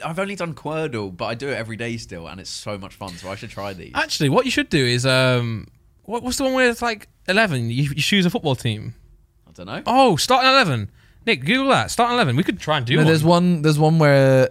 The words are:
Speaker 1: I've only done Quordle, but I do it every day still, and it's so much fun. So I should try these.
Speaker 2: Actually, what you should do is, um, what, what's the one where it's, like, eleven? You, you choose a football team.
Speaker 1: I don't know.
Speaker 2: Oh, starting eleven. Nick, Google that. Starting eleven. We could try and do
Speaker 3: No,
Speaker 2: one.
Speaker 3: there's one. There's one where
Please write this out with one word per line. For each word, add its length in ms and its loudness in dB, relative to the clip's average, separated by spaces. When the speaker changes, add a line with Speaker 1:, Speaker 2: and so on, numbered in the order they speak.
Speaker 1:
I've 140 -6
only 160 -6
done 180 -8
Quordle, 600 -6
but 120 -8
I 60 -6
do 160 -8
it 40 -6
every 240 -8
day 180 -6
still, 320 -14
and 140 -16
it's 80 -16
so 280 -10
much 180 -14
fun. 180 -14
So 180 -12
I 40 -8
should 140 -14
try 240 -10
these. 220 -16
Speaker 2:
Actually, 340 -2
what 140 2
you 80 -4
should 180 -2
do 160 0
is, 200 0
um, 600 0
what, 200 -8
what's 140 -6
the 60 -2
one 100 0
where 160 4
it's, 120 -4
like, 260 -6
eleven? 400 0
You, 140 0
you 120 -2
choose 300 2
a 40 2
football 260 -2
team. 380 -6
Speaker 1:
I 60 -20
don't 120 -16
know. 220 -10
Speaker 2:
Oh, 300 4
starting 320 2
eleven. 420 2
Nick, 200 -2
Google 240 2
that. 200 2
Starting 260 0
eleven. 200 2
We 80 2
could 160 -2
try 180 -2
and 80 -2
do 100 0
Speaker 3:
No, 40 4
Speaker 2:
one. 80 6
Speaker 3:
there's 160 4
one. 380 4
There's 180 2
one 180 4
where 540 6